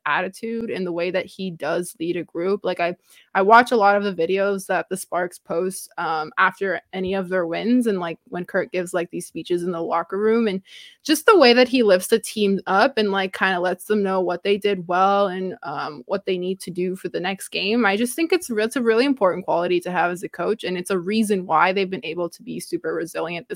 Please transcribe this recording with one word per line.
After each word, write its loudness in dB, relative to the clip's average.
attitude -2
and -4
the -4
way -2
that -2
he -8
does -4
lead -2
a -6
group. -4
Like, -2
I, -2
I 4
watch 8
a 6
lot 6
of 0
the -2
videos 0
that -2
the -6
Sparks -4
post, -6
um, -2
after 0
any -4
of -4
their 0
wins, 2
and, 2
like, -6
when -6
Curt -2
gives, -4
like, -2
these -10
speeches -4
in -2
the -6
locker -2
room, 2
and -2
just -2
the 8
way 8
that 6
he 4
lifts 4
the 2
team 0
up 4
and, 0
like, -2
kinda 2
lets -2
them 0
know 0
what -2
they 2
did -2
well 4
and, -6
um, -8
what -4
they -2
need -4
to -12
do -4
for -8
the -6
next -6
game. 0
I 2
just -2
think -2
it's 0
re-, -2
it's -2
a -2
really 4
important 2
quality 0
to -6
have 0
as -8
a -6
coach, -4
and -4
it's -6
a 0
reason 0
why 4
they've -2
been -6
able -6
to -20
be -10
super -6
resilient -6